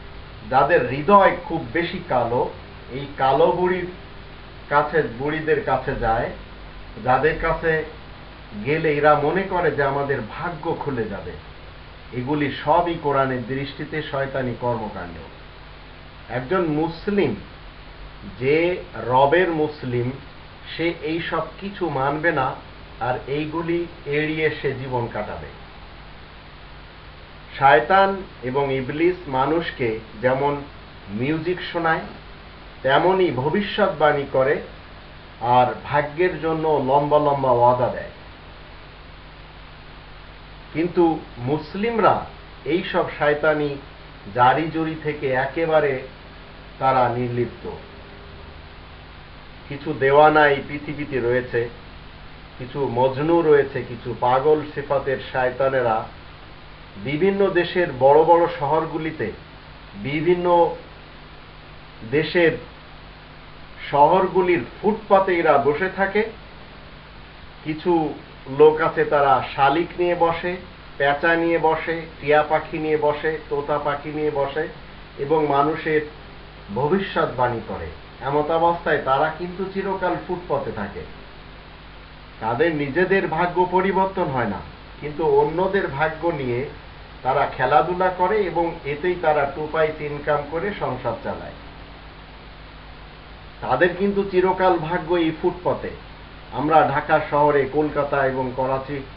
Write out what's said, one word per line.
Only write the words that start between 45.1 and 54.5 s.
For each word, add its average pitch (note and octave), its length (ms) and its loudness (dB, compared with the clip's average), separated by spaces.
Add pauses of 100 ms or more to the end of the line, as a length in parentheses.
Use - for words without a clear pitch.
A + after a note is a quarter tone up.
একেবারে C#3+ 720 2 (800)
তারা C3 300 2
নির্লিপ্ত। A#2+ 600 -4 (2000)
কিছু C#3+ 240 -6
দেওয়ানা D3 540 8
এই C#3 200 4
পৃথিবীতে D3 520 -6
রয়েছে, A#2+ 500 0 (880)
কিছু C3 360 -4
মজনু D3+ 480 2
রয়েছে, C#3 460 4
কিছু A#2+ 320 -8
পাগল C3+ 420 4 (140)